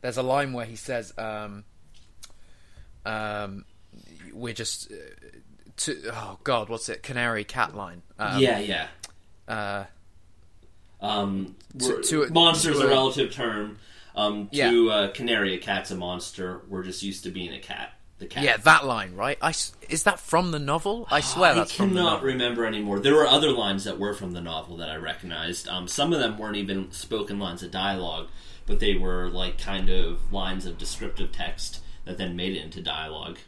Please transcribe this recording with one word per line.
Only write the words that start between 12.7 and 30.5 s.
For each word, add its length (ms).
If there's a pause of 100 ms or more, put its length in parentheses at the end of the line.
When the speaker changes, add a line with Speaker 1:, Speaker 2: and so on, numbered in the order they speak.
Speaker 1:
to 40
Speaker 2:
a 40
Speaker 1:
a 20
Speaker 2:
relative 440
term. 440 (380)
Um, 360
Speaker 1:
Yeah. 180
Speaker 2:
to 220
a 180
canary, 440
a 40
cat's 340
a 40
monster. 760
We're 140
just 200
used 200
to 80
being 220
a 60
cat. 340 (260)
The 80
cat. 160
Speaker 1:
Yeah, 140
that 280
line, 300
right? 260
I 80
s-, 240 (160)
is 140
that 160
from 320
the 80
novel? 500
I 100
swear 320
Speaker 2:
I 40
Speaker 1:
that's 180
from 160
the 100
Speaker 2:
cannot 140
Speaker 1:
novel. 140
Speaker 2:
remember 380
anymore. 340
There 160
were 120
other 240
lines 340
that 140
were 140
from 200
the 80
novel 360
that 120
I 80
recognized. 680
Um, 200
some 260
of 60
them 180
weren't 200
even 340
spoken 480
lines 240
of 80
dialogue, 560 (400)
but 120
they 160
were, 340
like, 280
kind 320
of 420
lines 360